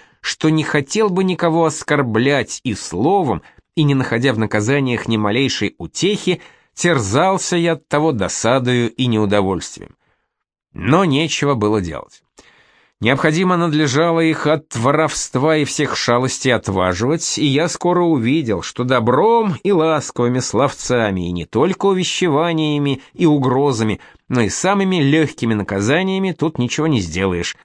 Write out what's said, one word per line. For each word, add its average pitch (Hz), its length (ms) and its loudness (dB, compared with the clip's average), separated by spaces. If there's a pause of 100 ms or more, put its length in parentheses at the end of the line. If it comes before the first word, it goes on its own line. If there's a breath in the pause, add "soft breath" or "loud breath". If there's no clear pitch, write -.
(220 soft breath)
что - 280 -2
не 156 140 2
хотел 202 460 -2
бы 190 140 0
никого 170 420 0
оскорблять 135 1000 0
и 110 120 -4
словом, 123 680 -2 (340 soft breath)
и 160 80 2
не 143 100 4
находя 127 380 0
в 110 80 -2
наказаниях 117 680 0
ни 113 100 0
малейшей 107 600 0
утехи, 180 640 -2 (340 loud breath)
терзался 165 840 0
я 170 160 2
от - 140 -12
того 156 240 2
досадою 120 800 0
и 131 160 -2
неудовольствием. 98 880 -2 (800)
Но 160 320 2
нечего 143 500 0
было 107 260 2
делать. 80 400 -10 (800 soft breath)
Необходимо 156 560 2
надлежало 160 640 0
их 160 260 0
от 151 280 -2
воровства 147 840 0
и 147 80 0
всех 139 320 -4
шалостей 123 560 0
отваживать, 98 840 -2
и 151 80 0
я 147 220 2
скоро 180 360 0
увидел, 127 580 0
что - 240 -6
добром 156 800 2
и 196 100 2
ласковыми 143 680 0
словцами, 113 880 0
и 87 40 -4
не 85 140 -4
только 180 420 0
увещеваниями 156 1120 0 (120)
и 175 120 0
угрозами, 131 760 2 (300 loud breath)
но 123 120 2
и 104 80 2
самыми 190 520 0
лёгкими 139 520 2
наказаниями 156 800 0
тут 160 260 -4
ничего 123 300 -2
не 135 140 2
сделаешь, 87 640 -2